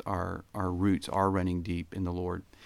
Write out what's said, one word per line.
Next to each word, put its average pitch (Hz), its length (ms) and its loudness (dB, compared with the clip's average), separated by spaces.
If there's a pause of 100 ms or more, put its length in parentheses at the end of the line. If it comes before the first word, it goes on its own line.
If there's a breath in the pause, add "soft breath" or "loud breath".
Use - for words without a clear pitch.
our, 90 400 -4 (100)
our 95 160 0
roots 92 380 2
are 98 200 2
running 90 340 2
deep 85 300 -4
in 95 120 -4
the 87 80 -2
Lord. 90 300 -4 (220 loud breath)